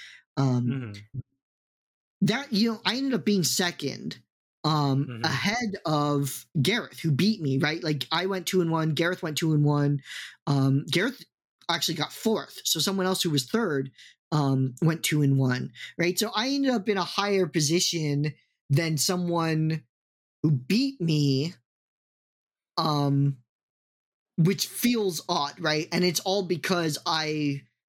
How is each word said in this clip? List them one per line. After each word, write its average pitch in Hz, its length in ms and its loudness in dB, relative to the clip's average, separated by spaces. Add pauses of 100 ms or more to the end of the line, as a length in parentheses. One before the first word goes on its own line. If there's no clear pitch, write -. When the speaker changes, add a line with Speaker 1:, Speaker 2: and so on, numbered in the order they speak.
(360)
Speaker 1:
Um, 127 480 0
Speaker 2:
Mm-hmm. 104 140 -12 (1200)
Speaker 1:
that, 262 300 0
you 226 200 2
know, 208 120 -8
I 208 120 0
ended 269 180 -2
up 165 100 -2
being 202 200 2
second, 165 760 -4 (440)
um, 143 480 2
Speaker 2:
Mm-hmm. 113 100 -12
Speaker 1:
ahead 196 520 -2 (120)
of 147 600 0 (140)
Gareth, 180 400 -2
who 165 120 0
beat 185 280 2
me, 135 180 0
right? 151 240 -2
Like, 151 280 -2
I 175 160 0
went 190 200 -4
two 185 140 2
and 165 100 2
one, 160 240 0
Gareth 170 280 0
went 156 160 -4
two 160 140 2
and 147 120 4
one. 143 360 4 (460)
Um, 139 440 2
Gareth 180 340 0 (460)
actually 170 240 -2
got 147 180 -4
fourth, - 520 -2
so - 160 -2
someone 190 260 0
else 185 160 0
who 175 80 0
was 143 160 0
third, 151 440 -2 (420)
um, 135 500 2
went 160 220 2
two 151 180 2
and 139 160 4
one, 127 340 0 (240)
right? 175 220 0
So 214 160 0
I 220 140 0
ended 277 240 0
up 208 160 -2
in 202 100 2
a 180 60 0
higher 196 420 0
position 151 880 0 (340)
than 160 300 2
someone 160 840 0 (580)
who 156 100 4
beat 233 480 0
me, 151 540 2 (1200)
um, 143 640 2 (960)
which 170 300 2
feels 208 600 0
odd, 147 320 -2
right? 156 320 0
And 175 120 2
it's 180 160 0
all 190 240 0
because 170 600 0
I, 151 580 -2 (260)